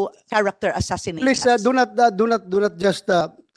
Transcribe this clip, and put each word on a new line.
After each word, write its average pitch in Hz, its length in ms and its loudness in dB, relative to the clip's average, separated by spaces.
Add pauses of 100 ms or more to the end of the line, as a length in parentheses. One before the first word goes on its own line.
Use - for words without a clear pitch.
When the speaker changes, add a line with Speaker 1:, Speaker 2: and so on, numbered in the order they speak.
(260)
Speaker 1:
character 202 480 -2
assassinate 180 480 -6
Speaker 2:
Please, 262 240 0
uh, 240 80 4
Speaker 1:
us. 220 80 0
Speaker 2:
do 240 80 2
not, 247 240 0
uh, 233 160 4
do 202 160 0
not, 226 220 0
do 190 100 -2
not 202 160 0
just, 185 320 -2
uh, 170 220 0 (280)